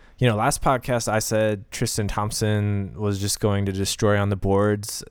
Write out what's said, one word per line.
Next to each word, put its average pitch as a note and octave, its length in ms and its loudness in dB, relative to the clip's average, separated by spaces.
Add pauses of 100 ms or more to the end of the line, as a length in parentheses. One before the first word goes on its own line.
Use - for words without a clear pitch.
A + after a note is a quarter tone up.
(180)
you B2 100 4
know, A2+ 80 4
last A#2+ 260 0
podcast B2+ 460 0
I A2 120 2
said G#2+ 520 0
Tristan A2 380 -2
Thompson G#2 880 -2
was G2+ 240 -2
just G2+ 180 -2
going G2+ 280 0
to G2 40 0
destroy G2+ 480 0
on G2+ 80 0
the G2+ 80 0
boards. G2+ 760 0